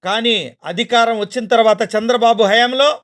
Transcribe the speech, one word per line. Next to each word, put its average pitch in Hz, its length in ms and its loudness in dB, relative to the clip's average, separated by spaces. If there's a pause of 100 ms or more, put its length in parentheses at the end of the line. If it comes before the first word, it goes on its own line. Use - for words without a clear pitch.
కానీ 220 320 -2 (260)
అధికారం 226 560 0
వచ్చిన 220 280 -8
తర్వాత 220 340 2 (140)
చంద్రబాబు 226 480 2
హయాంలో 247 460 2 (140)